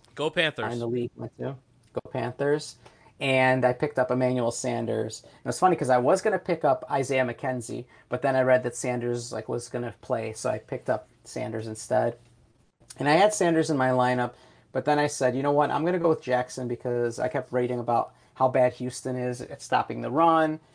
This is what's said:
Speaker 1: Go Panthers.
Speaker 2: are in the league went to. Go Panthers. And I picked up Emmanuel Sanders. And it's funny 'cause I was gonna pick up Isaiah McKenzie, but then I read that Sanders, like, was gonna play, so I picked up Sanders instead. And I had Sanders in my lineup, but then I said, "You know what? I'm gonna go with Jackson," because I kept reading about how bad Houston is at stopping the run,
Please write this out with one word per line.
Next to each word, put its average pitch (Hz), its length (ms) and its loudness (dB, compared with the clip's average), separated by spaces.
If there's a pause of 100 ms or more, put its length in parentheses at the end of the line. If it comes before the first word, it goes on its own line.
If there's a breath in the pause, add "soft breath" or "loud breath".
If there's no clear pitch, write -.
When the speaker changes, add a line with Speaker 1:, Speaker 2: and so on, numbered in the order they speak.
(160)
Speaker 1:
Go 151 140 -2
Panthers. 156 340 -2
Speaker 2:
are 110 60 -4
in 120 100 -4
the 117 80 -2
league 120 260 -2
went 117 240 -12
to. 127 160 -6 (380)
Go - 180 -10
Panthers. 139 640 -2 (440 soft breath)
And 131 440 4
I 127 80 6
picked 147 280 -2
up 123 100 2
Emmanuel 127 400 2
Sanders. 113 720 -4
And - 280 -12
it's 123 100 -4
funny 185 160 4
'cause 135 120 -2
I 127 100 6
was 135 220 4
gonna - 180 0
pick - 260 -2
up 135 260 2
Isaiah 135 340 0
McKenzie, 120 600 -6 (240 soft breath)
but 123 140 -6
then 135 120 0
I 131 80 4
read 127 220 4
that 123 100 -4
Sanders, 120 580 -4
like, 113 160 -8
was 123 200 -6
gonna 120 320 -8
play, 113 320 -4
so - 180 -6
I 110 80 -2
picked - 320 -6
up 113 160 -2 (160)
Sanders 113 460 -8
instead. 117 480 -2 (840)
And 139 100 -2
I 147 40 6
had 196 200 6
Sanders 165 380 2
in 151 60 0
my 131 140 2
lineup, 123 420 2 (400 soft breath)
but 131 120 -4
then 147 140 2
I 147 80 2
said, 127 300 0
"You 135 80 -2
know 143 80 2
what? 143 180 4
I'm 143 140 0
gonna 180 160 0
go 170 80 2
with 156 140 2
Jackson," 127 440 -2
because 120 540 -2
I 120 80 0
kept 131 240 -6
reading 123 260 0
about 120 340 0 (220 soft breath)
how 131 140 2
bad 127 260 4
Houston 127 400 -6
is 123 260 -4
at - 220 -14
stopping 120 380 -2
the 117 100 -6
run, 156 480 2 (160 soft breath)